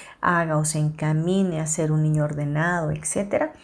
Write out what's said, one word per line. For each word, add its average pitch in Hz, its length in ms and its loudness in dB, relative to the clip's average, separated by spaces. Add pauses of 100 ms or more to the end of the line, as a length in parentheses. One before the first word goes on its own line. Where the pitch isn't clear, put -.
(220)
haga 170 360 2
o 156 80 2
se 156 140 -2
encamine 156 840 0
a 160 60 -4
ser 156 240 0
un 156 100 4
niño 151 220 2
ordenado, 151 680 -2
etcétera. 202 640 -2 (100)